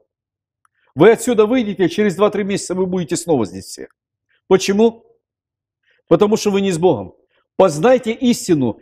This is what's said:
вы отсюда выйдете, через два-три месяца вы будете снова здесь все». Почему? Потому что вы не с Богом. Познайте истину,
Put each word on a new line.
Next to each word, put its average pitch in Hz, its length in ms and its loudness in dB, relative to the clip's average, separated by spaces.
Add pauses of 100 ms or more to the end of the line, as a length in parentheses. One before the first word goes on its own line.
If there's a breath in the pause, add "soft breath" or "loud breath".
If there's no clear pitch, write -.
(960)
вы 190 160 6
отсюда 214 340 0
выйдете, 202 420 -2
через 202 280 -2
два-три 202 260 0
месяца 190 320 -6
вы 190 120 -2
будете 180 300 -4
снова 135 300 -2
здесь 95 200 -14
все». - 220 -18 (600)
Почему? 196 560 0 (1040)
Потому 208 280 2
что 214 140 -2
вы 196 100 0
не 196 120 -2
с 160 60 -4
Богом. 151 360 -2 (420)
Познайте 196 540 2
истину, 185 720 -2